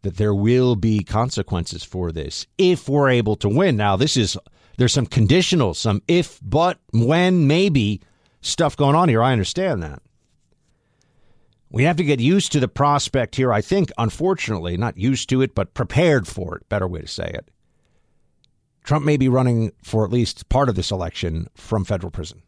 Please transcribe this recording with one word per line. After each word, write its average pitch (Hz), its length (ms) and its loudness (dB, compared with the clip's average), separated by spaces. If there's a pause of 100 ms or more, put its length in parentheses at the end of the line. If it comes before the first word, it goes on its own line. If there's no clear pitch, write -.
that 87 160 -6
there 104 180 0
will 123 400 2
be 107 260 0
consequences 101 800 -4
for 90 280 -6
this 78 340 -10 (120)
if 180 320 2
we're 139 200 4
able 110 280 2
to 104 100 -2
win. 139 300 2
Now, 101 180 2
this 120 220 0
is, 107 200 0 (400)
there's 123 140 2
some 127 140 0
conditional, 131 720 2
some 107 340 -2
if, 170 340 0
but, 160 360 0 (120)
when, 160 560 2
maybe 143 540 2 (400)
stuff - 340 -2
going 143 200 2
on 175 120 4
here. 113 140 2
I 131 100 2
understand 127 520 -2
that. 73 180 -12 (1700)
We 120 140 0
have 160 140 2
to 180 60 0
get 143 160 2
used 175 320 2
to 147 80 2
the 123 80 2
prospect 143 680 0
here, 127 180 2
I 104 80 2
think, 190 360 0
unfortunately, 110 800 -2
not 110 200 -6
used 123 320 -2
to 127 120 2
it, 131 140 -2
but - 180 -4
prepared 143 540 2
for 87 300 -10
it, - 120 -20
better 95 180 -2
way 87 140 -8
to - 60 -16
say - 260 -8
it. - 160 -14 (1300)
Trump 143 220 0
may 151 120 4
be 131 120 2
running 123 420 2 (120)
for 110 200 -2
at 95 80 -2
least - 380 -2
part 131 200 2
of 101 60 -2
this 95 160 -4
election 85 640 -6
from 101 300 -4
federal 90 260 -6
prison. - 360 -12